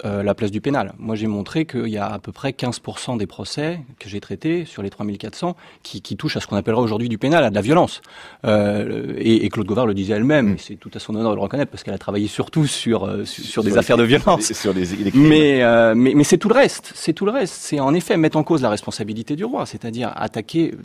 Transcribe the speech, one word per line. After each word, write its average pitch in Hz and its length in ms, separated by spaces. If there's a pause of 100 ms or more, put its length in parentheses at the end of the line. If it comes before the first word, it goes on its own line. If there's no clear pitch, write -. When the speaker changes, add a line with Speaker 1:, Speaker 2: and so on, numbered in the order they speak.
Speaker 1:
euh, 101 180
la 98 120
place 104 160
du 104 100
pénal. 117 380
Moi, 110 180
j'ai 107 100
montré 107 400
qu'il 117 220
y 107 100
a 101 80
à 107 120
peu 98 140
près 135 200
quinze 123 260
pour - 200
cent 127 180
des 104 100
procès 151 540 (180)
que - 100
j'ai 101 120
traités 165 440
sur - 180
les 98 80
trois - 160
mille 101 120
quatre 110 160
cents 175 220 (260)
qui, - 200
qui - 140
touchent - 200
à - 40
ce - 60
qu'on 107 100
appellera 110 260
aujourd'hui 113 260
du 110 100
pénal, 147 260
à 110 60
de 98 40
la 104 60
violence. 147 400 (440)
Euh, 104 760
et, 110 260
et 101 40
Claude 104 180
Gauvard 110 200
le 104 80
disait 98 200
elle-même, 127 360
Speaker 2:
Mm. 95 40
Speaker 1:
et 82 40
c'est - 180
tout - 180
à 110 40
son 107 160
honneur 113 160
de 104 60
le 98 60
reconnaître, 135 280
parce - 120
qu'elle 101 120
a 95 40
travaillé 101 300
surtout 147 380
sur, 113 380
euh, 101 200
sur, - 200
sur - 80
Speaker 2:
Sur 110 120
Speaker 1:
des 104 60
Speaker 2:
les 104 80
Speaker 1:
affaires 117 180
de 117 80
violence. 135 480
Speaker 2:
sur 104 220
les, 92 100
les 98 260
crimes. 143 180
Speaker 1:
Mais, 147 340
euh, 117 320
mais, 123 200
mais 147 100
c'est 175 140
tout 202 100
le 226 60
reste. - 400
C'est - 180
tout 196 120
le 202 80
reste. 240 220
C'est - 260
en 139 140
effet 185 220
mettre 156 200
en 156 80
cause 160 180
la 120 80
responsabilité 110 640
du 190 80
roi, 240 220
c'est-à-dire 117 480
attaquer 113 600 (100)